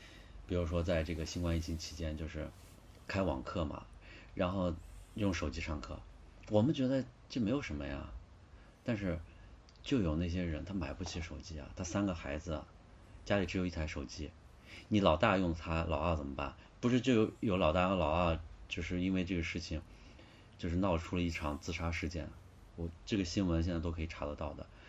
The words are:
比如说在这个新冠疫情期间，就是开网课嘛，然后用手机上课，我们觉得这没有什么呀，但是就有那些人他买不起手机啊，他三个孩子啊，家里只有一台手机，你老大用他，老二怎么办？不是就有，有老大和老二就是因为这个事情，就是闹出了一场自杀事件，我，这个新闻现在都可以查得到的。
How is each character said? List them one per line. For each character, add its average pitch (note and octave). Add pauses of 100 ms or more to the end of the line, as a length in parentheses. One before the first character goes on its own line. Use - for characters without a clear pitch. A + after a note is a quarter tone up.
(460)
比 F2+
如 F2
说 E2+
在 E2
这 D#2+
个 D#2+
新 F2
冠 E2+
疫 D#2+
情 E2
期 -
间， D#2
就 D#2
是 D2+ (600)
开 G2
网 C#2
课 E2+
嘛， - (500)
然 F2+
后 F2+ (400)
用 G#2
手 E2
机 D2+
上 D2+
课， D2+ (500)
我 G#2+
们 D#3
觉 C3
得 C3 (240)
这 -
没 G#2
有 C#3
什 -
么 C#2+
呀， C#2+ (720)
但 A#2+
是 F2+ (640)
就 C3+
有 D#2+
那 F2
些 F2+
人 D#2+
他 F2+
买 D2
不 E2+
起 F2
手 D2
机 D2+
啊， C2
他 F#2+
三 G2+
个 F#2
孩 D2
子 D#2+
啊， C#2+ (580)
家 G2+
里 F#2
只 F#2
有 F#2
一 F2+
台 D#2
手 D2+
机， D2 (580)
你 G#2+
老 F2
大 G2
用 F2+
他， E2
老 D#2+
二 E2
怎 C#2+
么 C#2
办？ C#2 (240)
不 B2
是 B2
就 C3
有， A2
有 F#2+
老 E2
大 F2+
和 G2
老 E2
二 E2 (280)
就 -
是 F2
因 F#2+
为 F#2
这 F2+
个 E2
事 E2+
情， D#2+ (800)
就 F2+
是 E2+
闹 F#2
出 E2
了 F2
一 E2+
场 D2+
自 F2+
杀 E2+
事 E2
件， D#2 (460)
我， E2 (180)
这 A#2
个 F#2+
新 F#2+
闻 E2
现 E2
在 E2
都 E2+
可 D#2+
以 D#2
查 -
得 D2
到 D2
的。 B1+ (220)